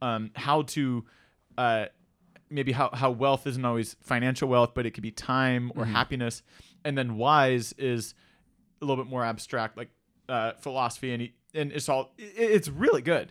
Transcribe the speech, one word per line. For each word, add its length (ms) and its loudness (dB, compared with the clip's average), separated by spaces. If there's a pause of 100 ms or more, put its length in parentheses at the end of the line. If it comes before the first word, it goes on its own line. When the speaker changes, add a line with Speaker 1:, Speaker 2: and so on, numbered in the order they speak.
Speaker 1:
um, 360 -4
how 260 2
to, 420 -2 (540)
uh, 280 2 (640)
maybe 220 0
how, 200 0
how 180 2
wealth 360 0
isn't 180 -4
always 360 -2
financial 480 -2
wealth, 260 4
but 120 -2
it 60 -4
could 100 -12
be 80 -8
time 680 -2
or 80 -4
Speaker 2:
Mm-hmm. 80 -2
Speaker 1:
happiness. 500 -2 (420)
And 140 -2
then 180 -2
wise 640 4
is 360 -2 (680)
a 40 -8
little 200 0
bit 60 -12
more 140 -2
abstract, 520 -4
like, 140 -12 (380)
uh, 260 0
philosophy, 580 -4
and 100 -4
he, 120 -10 (200)
and 180 -2
it's 160 -4
all, 300 0
i-, 40 -20 (140)
it's 320 4
really 340 2
good. 280 0